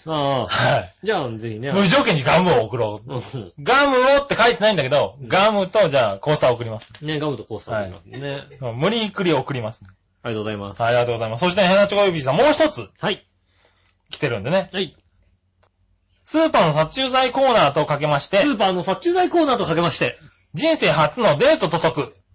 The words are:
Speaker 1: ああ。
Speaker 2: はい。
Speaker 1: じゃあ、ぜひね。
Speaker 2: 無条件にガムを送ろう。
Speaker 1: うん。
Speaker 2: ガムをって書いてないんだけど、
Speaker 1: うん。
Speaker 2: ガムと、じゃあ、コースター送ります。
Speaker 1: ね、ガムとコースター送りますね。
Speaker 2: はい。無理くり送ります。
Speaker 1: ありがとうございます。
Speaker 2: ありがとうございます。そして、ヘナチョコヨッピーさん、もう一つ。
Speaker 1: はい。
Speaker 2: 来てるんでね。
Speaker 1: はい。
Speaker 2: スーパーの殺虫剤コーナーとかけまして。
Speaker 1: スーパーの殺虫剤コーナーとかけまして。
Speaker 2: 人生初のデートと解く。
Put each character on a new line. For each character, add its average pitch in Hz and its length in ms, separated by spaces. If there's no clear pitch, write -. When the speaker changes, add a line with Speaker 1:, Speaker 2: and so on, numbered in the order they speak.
Speaker 1:
あ 160 40
あ。 139 360
Speaker 2:
は 123 340
い。 90 220
Speaker 1:
じ 208 100
ゃ 180 100
あ、 123 80
ぜ 113 200
ひ 107 100
ね。 135 100
Speaker 2:
無 196 160
条 277 160
件 202 140
に 135 60
ガ 151 200
ム 180 100
を 120 120
送 107 140
ろ 107 280
う。 139 80
Speaker 1:
う 127 40
ん。 110 40
Speaker 2:
ガ 269 260
ム 262 100
を 277 240
っ - 40
て - 80
書 233 140
い 233 80
て 185 60
な 214 80
い 208 40
ん - 20
だ 151 60
け 131 60
ど、 127 320
Speaker 1:
う 135 40
ん。 113 40
Speaker 2:
ガ 190 240
ム 196 160
と、 190 220
じ 139 80
ゃ 110 140
あ、 98 60
コ 151 140
ー 147 40
ス - 40
タ 139 80
ー 123 40
送 117 120
り 113 60
ま 107 100
す。 - 100
Speaker 1:
ね、 151 160
ガ 151 100
ム 135 80
と 104 80
コ 110 120
ー - 20
ス - 80
タ 120 60
ー 107 100
送 98 40
り 92 60
ま 85 100
す 90 40
ね。 139 540
Speaker 2:
は 123 100
い。 110 40
無 143 140
理 220 220
く 202 120
り 170 120
送 127 180
り 127 80
ま 110 100
す。 - 140
Speaker 1:
あ 123 80
り 113 40
が 110 40
と - 20
う 104 40
ご 107 40
ざ 107 60
い - 20
ま 101 180
す。 120 80
Speaker 2:
あ 117 80
り 120 60
が 120 80
と 120 60
う 120 40
ご 117 40
ざ 113 80
い 110 40
ま 113 60
す。 123 80
そ 180 60
し 175 40
て、 202 60
ヘ 185 140
ナ 202 120
チ 202 80
ョ 202 40
コ 202 60
ヨ 196 60
ッ 170 40
ピ 160 60
ー - 20
さ 131 100
ん、 147 40
も 233 80
う 302 80
一 302 180
つ。 110 180
Speaker 1:
は 185 120
い。 - 180
Speaker 2:
来 - 80
て 143 100
る 113 120
ん - 20
で 123 80
ね。 185 220
Speaker 1:
は 190 80
い。 165 160
Speaker 2:
ス - 140
ー 320 120
パ 269 100
ー 180 60
の 151 60
殺 156 280
虫 262 100
剤 262 220
コ 269 100
ー 262 100
ナ 180 160
ー 135 40
と 151 120
か 147 140
け 147 80
ま 147 140
し - 80
て。 202 100
Speaker 1:
ス 277 100
ー 262 80
パ 202 100
ー 190 60
の 180 100
殺 190 260
虫 349 40
剤 359 180
コ 349 100
ー 320 60
ナ 262 80
ー 202 40
と 185 80
か 160 80
け 165 80
ま 170 80
し - 80
て。 127 200
Speaker 2:
人 294 240
生 196 120
初 151 300
の 170 160
デ 277 200
ー - 20
ト 185 100
と 160 100
解 160 140
く。 131 220